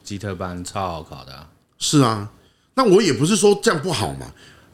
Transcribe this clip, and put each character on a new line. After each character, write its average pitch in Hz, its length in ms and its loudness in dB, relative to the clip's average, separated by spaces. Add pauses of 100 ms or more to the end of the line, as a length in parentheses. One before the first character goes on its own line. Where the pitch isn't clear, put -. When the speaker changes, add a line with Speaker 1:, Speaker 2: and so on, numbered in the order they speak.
Speaker 1:
基 101 140 -10
特 98 160 -8
班 90 280 -10
超 95 240 -6
好 82 160 -8
考 67 220 -18
的 65 80 -20
啊。 71 180 -20 (280)
Speaker 2:
是 - 220 2
啊， 110 300 2 (440)
那 262 100 2
我 196 160 6
也 185 120 2
不 123 120 0
是 196 100 2
说 202 280 4
这 226 100 2
样 151 100 -2
不 185 80 -4
好 101 240 -4
嘛， 65 160 -14 (440)